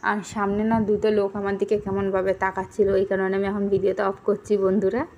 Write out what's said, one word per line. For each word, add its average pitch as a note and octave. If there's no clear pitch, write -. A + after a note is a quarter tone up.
আর G#3
সামনে G#3
না A3+
দুটো G#3
লোক G3+
আমার G3
দিকে G3+
কেমনভাবে G3
তাকাচ্ছিল, F#3+
ওই G3
কারণে F#3+
আমি G3
এখন G3+
ভিডিওটা G3
অফ F#3+
করছি G#3
বন্ধুরা। F#3+